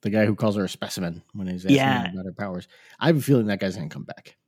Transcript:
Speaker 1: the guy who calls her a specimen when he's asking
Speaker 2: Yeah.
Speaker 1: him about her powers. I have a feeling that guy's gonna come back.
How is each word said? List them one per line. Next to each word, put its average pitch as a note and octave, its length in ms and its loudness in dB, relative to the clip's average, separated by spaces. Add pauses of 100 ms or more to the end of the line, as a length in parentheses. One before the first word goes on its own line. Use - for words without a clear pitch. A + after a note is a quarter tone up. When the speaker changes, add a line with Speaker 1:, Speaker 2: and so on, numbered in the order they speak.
Speaker 1:
the G#2+ 80 -2
guy G#2+ 160 4
who G#2 100 4
calls G#2+ 200 2
her G2+ 80 0
a F2+ 40 -2
specimen - 540 -6 (120)
when F#2+ 140 -6
he's F2+ 180 -8
asking C#3 100 6
Speaker 2:
Yeah. C3+ 300 2
Speaker 1:
him F2+ 80 -8
about F#2 120 -8
her F2+ 60 -10
powers. F#2 360 -8 (320)
I C3+ 80 2
have E3 80 6
a C#3 40 2
feeling B2 260 4
that G2+ 140 0
guy's F#2+ 160 -2
gonna D#2 120 -8
come D2 160 -12
back. - 320 -18 (120)